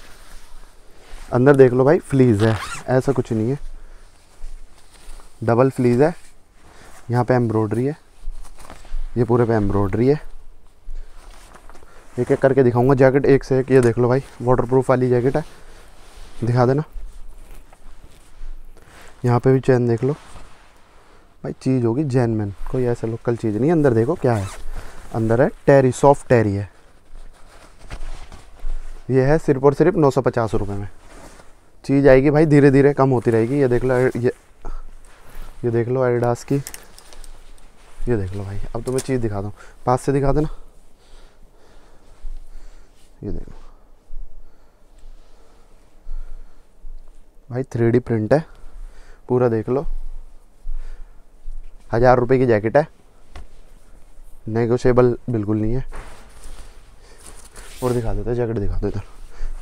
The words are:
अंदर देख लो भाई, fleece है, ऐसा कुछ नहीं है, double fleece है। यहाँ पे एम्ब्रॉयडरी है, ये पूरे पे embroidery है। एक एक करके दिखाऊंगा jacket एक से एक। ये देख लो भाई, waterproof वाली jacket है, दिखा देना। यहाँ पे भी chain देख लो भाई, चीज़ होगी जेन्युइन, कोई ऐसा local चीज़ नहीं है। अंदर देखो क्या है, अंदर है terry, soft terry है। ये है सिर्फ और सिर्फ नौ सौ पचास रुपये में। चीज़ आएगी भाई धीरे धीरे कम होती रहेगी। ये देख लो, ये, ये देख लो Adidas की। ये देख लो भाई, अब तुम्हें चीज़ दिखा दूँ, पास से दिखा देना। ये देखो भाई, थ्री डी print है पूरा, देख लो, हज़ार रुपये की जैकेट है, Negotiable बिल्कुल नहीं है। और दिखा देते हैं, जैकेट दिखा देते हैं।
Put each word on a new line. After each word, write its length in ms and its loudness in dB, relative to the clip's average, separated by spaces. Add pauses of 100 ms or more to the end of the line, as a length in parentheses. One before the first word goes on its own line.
(1300)
अंदर 240 6
देख 180 8
लो 120 2
भाई, 140 4
fleece 440 2
है, 120 4 (320)
ऐसा 240 2
कुछ 200 -4
नहीं 180 -2
है, 100 -4 (1800)
double 260 4
fleece 320 2
है। 120 4 (960)
यहाँ 120 2
पे 100 2
एम्ब्रॉयडरी 520 0
है, 100 -4 (1200)
ये 60 2
पूरे 220 2
पे 80 2
embroidery 540 2
है। 120 2 (2000)
एक 140 -2
एक 80 2
करके 240 6
दिखाऊंगा 320 4
jacket 320 4
एक 160 6
से 160 0
एक। 120 -2
ये 100 8
देख 160 2
लो 120 2
भाई, 140 2 (180)
waterproof 480 2
वाली 200 2
jacket 280 2
है, 80 -4 (1000)
दिखा 220 4
देना। 180 2 (2500)
यहाँ 140 4
पे 140 4
भी 80 4
chain 260 2
देख 160 0
लो 120 0 (1300)
भाई, 100 -8
चीज़ 320 0
होगी 200 0
जेन्युइन, 460 0 (200)
कोई 140 -2
ऐसा 220 -2
local 280 -4
चीज़ 220 -2
नहीं 80 2
है। 60 4
अंदर 220 4
देखो 220 2
क्या 180 2
है, 140 -2 (680)
अंदर 260 2
है 60 4 (200)
terry, 240 6
soft 380 2
terry 240 4
है। 160 -6 (2500)
ये 140 4
है 140 4
सिर्फ 260 0
और 100 4
सिर्फ 220 2
नौ 160 4
सौ 100 0
पचास 320 0
रुपये 240 -2
में। 100 -8 (1000)
चीज़ 240 4
आएगी 200 8
भाई 160 6
धीरे 260 8
धीरे 220 6
कम 160 2
होती 220 2
रहेगी। 280 2
ये 80 4
देख 160 2
लो, 140 2
ये, 340 2 (1300)
ये 80 -2
देख 160 0
लो 180 0
Adidas 380 0
की। 120 -2
ये 1600 -8
देख 160 -4
लो 100 -8
भाई, 220 -6
अब 180 -6
तुम्हें 160 -4
चीज़ 220 -2
दिखा 200 -4
दूँ, 100 -8 (340)
पास 160 0
से 100 -2
दिखा 200 2
देना। 180 0 (2750)
ये 80 -6
देखो 200 -6 (4000)
भाई, 140 -4
थ्री 280 0
डी 100 4
print 320 0
है 120 4 (840)
पूरा, 200 2
देख 200 -2
लो, 160 -2 (2000)
हज़ार 260 4
रुपये 220 2
की 60 2
जैकेट 320 2
है, 100 2 (1600)
Negotiable 640 2 (140)
बिल्कुल 280 -2
नहीं 160 0
है। 100 0 (2000)
और 100 0
दिखा 200 -2
देते 160 -2
हैं, 60 -2
जैकेट 220 -2
दिखा 200 0
देते 220 -2
हैं। 60 -8 (560)